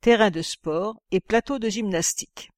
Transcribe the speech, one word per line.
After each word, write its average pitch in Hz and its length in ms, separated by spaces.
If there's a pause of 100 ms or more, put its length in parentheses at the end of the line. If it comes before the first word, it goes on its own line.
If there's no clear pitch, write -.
terrains 220 300
de 165 100
sport 175 600 (100)
et 185 80
plateaux 233 400
de 226 80
gymnastique. 196 920